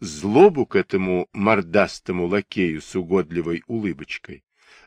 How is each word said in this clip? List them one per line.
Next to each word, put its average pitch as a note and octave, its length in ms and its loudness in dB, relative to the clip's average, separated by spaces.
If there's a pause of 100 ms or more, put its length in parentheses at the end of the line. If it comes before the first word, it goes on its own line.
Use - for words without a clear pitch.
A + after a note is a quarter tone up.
злобу A2 640 4
к - 100 -2
этому F#2 560 0
мордастому F#2+ 960 0
лакею F2 540 -2
с - 140 -12
угодливой E2+ 720 -2
улыбочкой, E2+ 760 -8 (440)